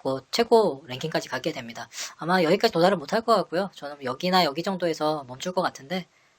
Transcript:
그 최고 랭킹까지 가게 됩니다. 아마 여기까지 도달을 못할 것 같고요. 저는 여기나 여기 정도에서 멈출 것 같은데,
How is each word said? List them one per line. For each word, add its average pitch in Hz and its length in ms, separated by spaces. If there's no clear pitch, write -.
그 135 260
최고 220 560
랭킹까지 156 420
가게 131 220
됩니다. 117 380
아마 175 280
여기까지 202 280
도달을 180 240
못할 185 260
것 233 120
같고요. 185 400
저는 143 300
여기나 180 400
여기 147 180
정도에서 156 600
멈출 156 280
것 180 100
같은데, 156 440